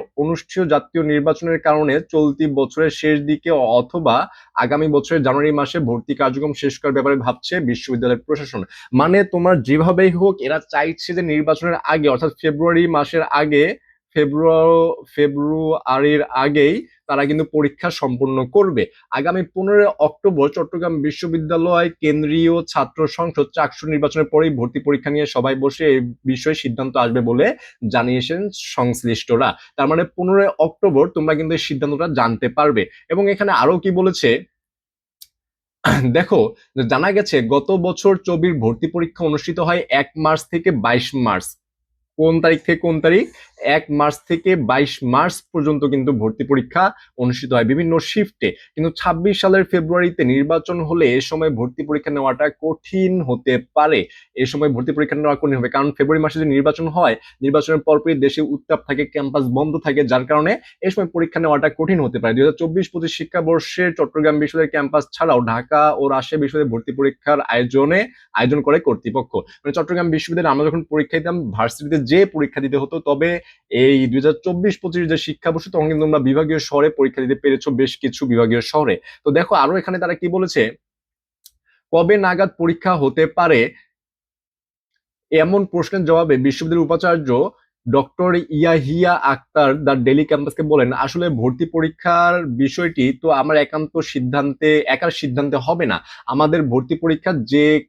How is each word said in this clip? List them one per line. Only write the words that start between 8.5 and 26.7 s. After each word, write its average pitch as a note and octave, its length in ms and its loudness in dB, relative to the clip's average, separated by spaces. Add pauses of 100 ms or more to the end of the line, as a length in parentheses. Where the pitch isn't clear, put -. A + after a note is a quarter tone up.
মানে E3+ 320 4
তোমার F3+ 380 0
যেভাবেই E3 480 2
হোক F3+ 300 2
এরা C#3 180 -2
চাইছে D#3+ 560 -4
যে F3+ 80 -2
নির্বাচনের D#3 520 0 (100)
আগে, D3+ 240 2
অর্থাৎ C#3 240 0 (100)
ফেব্রুয়ারি E3 440 2
মাসের D#3+ 360 0
আগে, D3+ 520 2 (400)
ফেব্রুয়ারি, D#3+ 880 2 (100)
ফেব্রুয়ারির D3 1080 0
আগেই C#3+ 640 2 (200)
তারা C#3+ 180 0
কিন্তু D3+ 280 0
পরীক্ষা D3 380 -2
সম্পন্ন C3 560 -2
করবে। D#3 400 2 (240)
আগামী E3+ 320 -2 (120)
পনেরোই G3+ 440 4
অক্টোবর D3 500 0
চট্টগ্রাম E3 540 -4
বিশ্ববিদ্যালয় E3 880 -2 (100)
কেন্দ্রীয় D#3 640 2
ছাত্র D#3 440 -2
সংসদ D3+ 460 -2
চাকসু D3+ 340 -4
নির্বাচনের D3+ 460 0
পরেই D#3+ 180 4
ভর্তি B2 300 -4
পরীক্ষা C#3+ 300 -2
নিয়ে D3 160 -2
সবাই C3+ 280 -2
বসে C#3 320 -2
এই C3+ 140 4 (240)
বিষয়ে C3 300 -2
সিদ্ধান্ত C3 420 -6